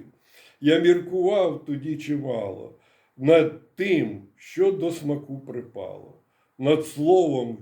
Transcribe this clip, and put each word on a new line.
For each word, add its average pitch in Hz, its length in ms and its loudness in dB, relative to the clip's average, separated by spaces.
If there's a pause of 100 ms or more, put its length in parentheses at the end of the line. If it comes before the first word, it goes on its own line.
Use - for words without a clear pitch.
(600)
Я 151 180 4
міркував 175 880 2
тоді 143 320 -6
чимало 117 840 -8 (400)
над 156 560 2
тим, 147 460 -2 (140)
що 190 360 -2
до 165 200 -2
смаку 143 480 -8
припало, 101 840 -14 (360)
над 151 300 0
словом, 147 760 2